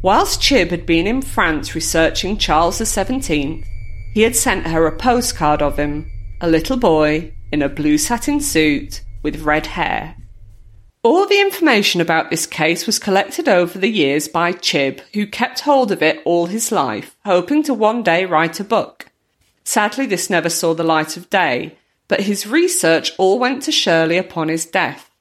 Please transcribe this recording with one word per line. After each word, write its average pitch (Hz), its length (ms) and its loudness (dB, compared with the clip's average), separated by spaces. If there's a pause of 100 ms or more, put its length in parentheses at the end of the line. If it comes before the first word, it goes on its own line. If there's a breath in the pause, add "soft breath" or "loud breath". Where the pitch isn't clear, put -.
Whilst 220 380 2
Chib 185 300 4
had 170 160 -4
been 165 200 2
in 240 140 0
France 165 540 0
researching 165 640 0
Charles 170 400 2
the 226 80 -2
Seventeenth, 190 800 -2 (480)
he 214 80 4
had 240 120 4
sent 196 320 0
her 165 200 2
a 156 100 -2
postcard 175 680 0
of 143 160 0
him, 147 320 -4 (300)
a 175 80 -2
little 160 280 2
boy 156 560 2 (200)
in 147 100 0
a 139 60 0
blue 147 280 0
satin 240 440 0
suit 151 600 -2 (200)
with 151 200 -6
red 151 240 0
hair. - 500 -4 (880)
All 339 240 4
the 403 120 4
information 285 600 2
about 165 300 0
this 160 160 -2
case 165 380 -2
was 220 140 -2
collected 202 500 0
over 180 300 2
the 233 100 0
years 147 380 0
by 170 260 0
Chib, 139 500 -2 (120)
who 208 120 -2
kept - 340 -6
hold 262 320 2
of 170 100 -2
it 156 220 2
all 170 220 2
his 214 260 -4
life, 131 520 -4
hoping 202 380 2
to 294 120 -2
one 220 280 0
day 175 220 2
write 165 340 0
a 202 60 -6
book. - 480 -4 (500)
Sadly, 220 440 0
this 190 220 -4
never 170 200 0
saw 165 260 0
the 165 80 -2
light 160 340 0
of 175 140 -18
day, 156 460 0 (320)
but - 140 0
his 202 240 -4
research 220 720 2
all 190 200 4
went 254 240 -2
to 311 100 -4
Shirley 165 440 2
upon 175 320 -4
his 160 180 -4
death. 147 440 -4 (100)